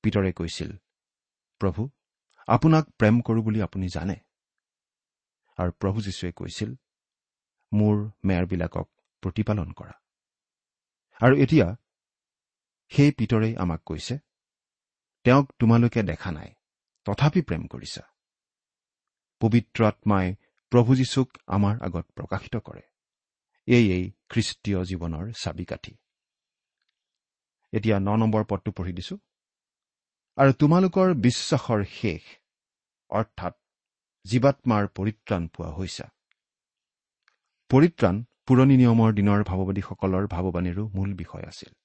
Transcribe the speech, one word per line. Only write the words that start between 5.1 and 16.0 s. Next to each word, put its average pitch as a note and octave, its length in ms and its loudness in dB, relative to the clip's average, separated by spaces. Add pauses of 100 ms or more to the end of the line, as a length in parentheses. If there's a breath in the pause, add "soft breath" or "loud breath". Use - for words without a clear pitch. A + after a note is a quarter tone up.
আৰু F2+ 140 -2
প্ৰভু G2 280 -4
যীশুৱে F#2 320 -8
কৈছিল, G#2+ 420 -10 (1000)
"মোৰ G#2 360 2 (140)
মেৰবিলাকক F2+ 680 -2 (320)
প্ৰতিপালন G#2 500 -4
কৰা।" - 320 -20 (1160)
আৰু B2+ 160 6
এতিয়া C3 400 2 (1120)
সেই C#3+ 240 4
পিতৰেই A2 440 -2
আমাক E2+ 260 -4
কৈছে, E2+ 360 -10 (1040)
"তেওঁক C3+ 340 4
তোমালোকে A#2 440 4